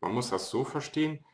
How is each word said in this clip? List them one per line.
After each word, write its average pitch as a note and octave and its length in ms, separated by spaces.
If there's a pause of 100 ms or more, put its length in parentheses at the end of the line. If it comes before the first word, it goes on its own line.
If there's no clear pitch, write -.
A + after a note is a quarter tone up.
Man F2+ 140
muss A#2+ 160
das F#2 180
so B2 160
verstehen, D3+ 580 (120)